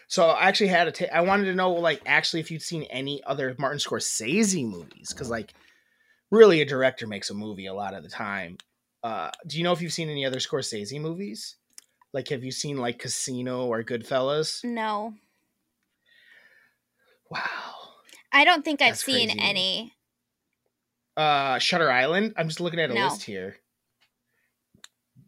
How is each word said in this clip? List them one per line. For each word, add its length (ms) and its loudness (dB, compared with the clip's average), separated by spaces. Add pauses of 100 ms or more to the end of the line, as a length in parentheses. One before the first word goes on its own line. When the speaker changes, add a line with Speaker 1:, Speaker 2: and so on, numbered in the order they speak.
Speaker 1:
so 240 4
I 180 4
actually 200 2
had 200 4
a 40 -6
ta-, 220 -4
I 60 4
wanted 240 4
to 100 -2
know, 180 2
like, 340 0
actually 340 2
if 100 -8
you'd 120 -8
seen 220 -6
any 400 -8
other 340 -4
Martin 200 -4
Scorsese 880 0
movies, 480 -12
'cause, 140 -10
like, 240 -8 (800)
really 320 10
a 20 4
director 420 0
makes 220 -8
a 60 -10
movie 320 -10
a 80 -10
lot 180 -6
of 100 -12
the 60 -18
time. 480 -6 (460)
Uh, 280 -6 (160)
do 120 -8
you 60 -2
know 80 4
if 100 -2
you've 100 -6
seen 160 -4
any 160 -4
other 140 -2
Scorsese 600 -6
movies? 580 -10 (580)
Like, 140 -6
have 140 -6
you 100 -8
seen, 260 -6
like, 200 -2
Casino 680 -6
or 180 -2
Goodfellas? 800 -2
Speaker 2:
No. 480 -4 (2250)
Speaker 1:
Wow. 100 -6 (920)
Speaker 2:
I 120 6
don't 200 6
think 160 -2
I've 120 4
Speaker 1:
That's 120 -6
Speaker 2:
seen 240 0
Speaker 1:
crazy. 120 -2
Speaker 2:
any. 540 -2 (1200)
Speaker 1:
Uh, 420 2
Shutter 320 2
Island? 460 2
I'm 120 -2
just 120 -6
looking 200 -4
at 100 0
a 40 -4
Speaker 2:
No. 140 2
Speaker 1:
list 160 -6
here. 320 -10 (1700)